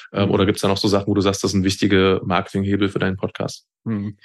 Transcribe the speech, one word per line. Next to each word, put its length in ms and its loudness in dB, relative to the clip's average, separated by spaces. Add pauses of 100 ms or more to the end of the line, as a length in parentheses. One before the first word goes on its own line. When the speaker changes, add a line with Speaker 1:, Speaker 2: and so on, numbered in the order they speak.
(120)
Speaker 1:
ähm, 140 0
Speaker 2:
Mhm. 40 0
Speaker 1:
oder 160 2
gibt's 160 0
da 60 2
noch 80 2
so 100 -2
Sachen, 220 2
wo 60 2
du 80 2
sagst, 200 0
das 80 0
sind 140 2
wichtige 600 2
Marketinghebel 640 -2
für 120 -4
deinen 160 -2
Podcast? 500 -8 (180)
Speaker 2:
Mhm. 400 -6